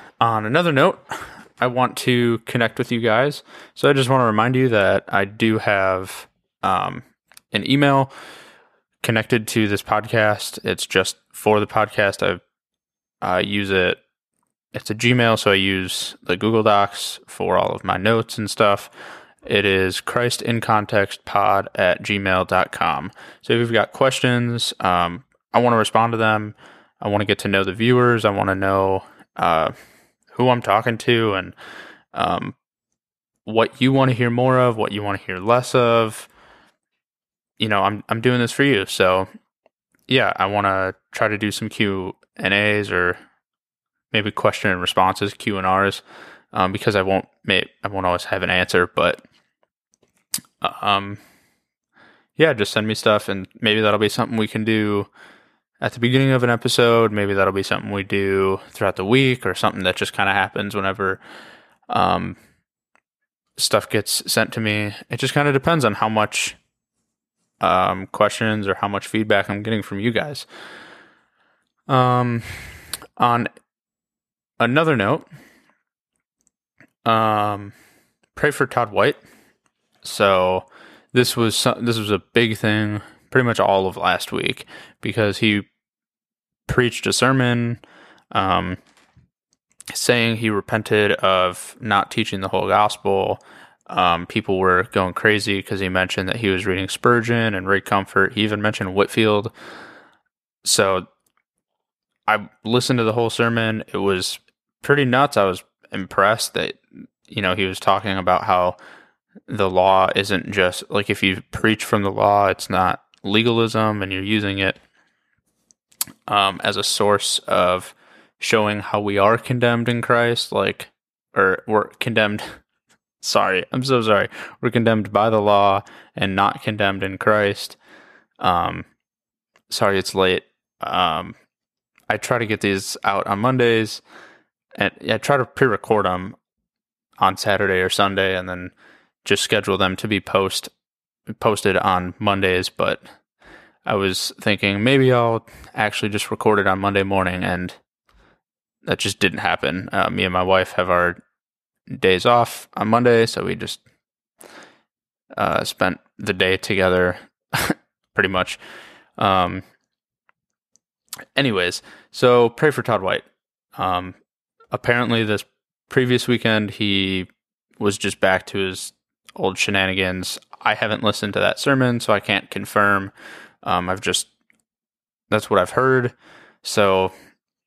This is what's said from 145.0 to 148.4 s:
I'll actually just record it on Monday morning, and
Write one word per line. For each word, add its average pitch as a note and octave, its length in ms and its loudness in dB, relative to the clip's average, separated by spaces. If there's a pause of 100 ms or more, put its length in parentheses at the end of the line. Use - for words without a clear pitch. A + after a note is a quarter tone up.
I'll A#2 320 0 (300)
actually G#2+ 340 -2
just G2+ 220 -6
record G#2+ 260 2
it G2 80 2
on F#2+ 140 2
Monday G2 240 0
morning, F#2 400 -2
and F2+ 280 -4 (1080)